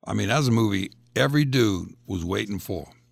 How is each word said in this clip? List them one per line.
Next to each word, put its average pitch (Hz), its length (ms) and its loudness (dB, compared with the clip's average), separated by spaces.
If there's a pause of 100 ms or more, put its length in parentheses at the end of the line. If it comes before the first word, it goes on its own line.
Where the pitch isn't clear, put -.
I 101 100 -8
mean, 104 140 0
that 127 100 2
was 139 100 2
a 120 40 4
movie 101 380 0 (240)
every 143 300 2
dude 107 500 0 (120)
was 90 180 -4
waiting 101 340 -4
for. 87 320 -8 (220)